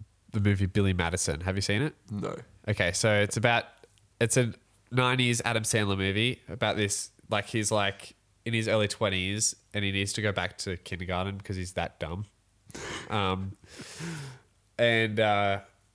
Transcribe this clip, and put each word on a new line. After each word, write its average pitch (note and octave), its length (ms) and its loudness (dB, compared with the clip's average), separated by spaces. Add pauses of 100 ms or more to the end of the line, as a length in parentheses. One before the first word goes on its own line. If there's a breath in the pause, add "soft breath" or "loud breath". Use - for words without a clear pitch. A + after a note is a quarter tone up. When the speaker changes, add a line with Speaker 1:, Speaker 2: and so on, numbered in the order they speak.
(320)
Speaker 1:
the A2 80 -2
movie G2 260 4
Billy G2 260 2
Madison. E2+ 500 0
Have F#2+ 140 -2
you G2+ 60 -2
seen G#2 200 0
it? D3+ 120 -2 (160)
Speaker 2:
No. G2+ 260 -6 (320)
Speaker 1:
Okay, G2 240 2
so A2 200 2
it's G#2 240 2
about, A#2 280 2 (560)
it's A#2 160 2
a A#2+ 160 4 (380)
nineties B2 540 4
Adam A2+ 180 0
Sandler G#2 340 2
movie G2 520 0
about G#2+ 280 0
this, G2+ 340 0 (200)
like, G#2 160 0
he's, G#2+ 240 -2
like, G2+ 440 -2 (300)
in A#2 80 -4
his A2 160 0
early G#2+ 200 4
twenties G2 680 0 (180)
and G#2 120 -2
he G2 80 0
needs G2 220 -2
to A2 80 -4
go G#2 100 0
back F2+ 260 -4
to F#2 200 -6
kindergarten F#2 600 -6
'cause G2 160 -8
he's F2+ 160 -8
that - 260 -6
dumb. F2 280 -6 (840 loud breath)
Um, F#2+ 440 0 (1300 loud breath)
and, A2+ 420 4
uh, G2+ 400 4 (340)